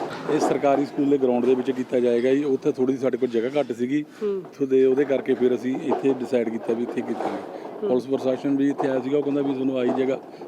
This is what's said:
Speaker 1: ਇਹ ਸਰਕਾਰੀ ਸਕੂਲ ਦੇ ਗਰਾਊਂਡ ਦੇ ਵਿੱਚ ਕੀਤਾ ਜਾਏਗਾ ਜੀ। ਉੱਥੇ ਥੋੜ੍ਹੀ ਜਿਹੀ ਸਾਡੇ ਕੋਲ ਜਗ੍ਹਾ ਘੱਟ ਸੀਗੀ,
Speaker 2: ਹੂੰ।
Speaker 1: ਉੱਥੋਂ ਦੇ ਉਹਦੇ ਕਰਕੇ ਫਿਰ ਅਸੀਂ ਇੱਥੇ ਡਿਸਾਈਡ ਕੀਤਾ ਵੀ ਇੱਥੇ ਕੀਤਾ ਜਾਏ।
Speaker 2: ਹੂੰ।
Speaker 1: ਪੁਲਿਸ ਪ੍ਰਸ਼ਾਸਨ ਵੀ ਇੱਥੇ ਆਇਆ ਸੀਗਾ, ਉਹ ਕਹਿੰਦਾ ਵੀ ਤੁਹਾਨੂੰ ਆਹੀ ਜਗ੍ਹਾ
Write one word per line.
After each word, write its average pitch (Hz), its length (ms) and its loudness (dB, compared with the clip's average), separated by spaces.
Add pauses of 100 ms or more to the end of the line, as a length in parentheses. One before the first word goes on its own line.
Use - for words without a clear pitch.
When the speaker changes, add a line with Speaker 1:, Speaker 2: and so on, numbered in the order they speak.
(340)
Speaker 1:
ਇਹ 151 60 2
ਸਰਕਾਰੀ 139 440 2
ਸਕੂਲ 139 260 0
ਦੇ 143 80 6
ਗਰਾਊਂਡ 123 280 2
ਦੇ 131 80 6
ਵਿੱਚ 127 160 2
ਕੀਤਾ 127 300 -2
ਜਾਏਗਾ 120 340 4
ਜੀ। 143 100 2
ਉੱਥੇ 143 280 0
ਥੋੜ੍ਹੀ 131 220 2
ਜਿਹੀ 127 80 -4
ਸਾਡੇ 127 140 2
ਕੋਲ 123 120 0
ਜਗ੍ਹਾ 123 320 0
ਘੱਟ 123 120 -2
ਸੀਗੀ, 127 320 -2 (180)
Speaker 2:
ਹੂੰ। 202 140 -2
Speaker 1:
ਉੱਥੋਂ 151 300 -6
ਦੇ 131 180 4
ਉਹਦੇ 131 200 4
ਕਰਕੇ 131 300 0
ਫਿਰ 123 200 2
ਅਸੀਂ 123 220 -2
ਇੱਥੇ 135 380 0
ਡਿਸਾਈਡ 120 340 -2
ਕੀਤਾ 113 240 -4
ਵੀ 117 100 -2
ਇੱਥੇ 120 200 -4
ਕੀਤਾ - 220 -6
ਜਾਏ। 101 180 -6 (400)
Speaker 2:
ਹੂੰ। 202 60 -2
Speaker 1:
ਪੁਲਿਸ 127 180 0
ਪ੍ਰਸ਼ਾਸਨ 131 500 -2
ਵੀ 139 140 2
ਇੱਥੇ 139 180 -2
ਆਇਆ 131 120 0
ਸੀਗਾ, 135 180 0
ਉਹ 143 40 2
ਕਹਿੰਦਾ 143 200 0
ਵੀ 139 120 -2
ਤੁਹਾਨੂੰ 131 240 -2
ਆਹੀ 123 100 0
ਜਗ੍ਹਾ 127 300 0 (300)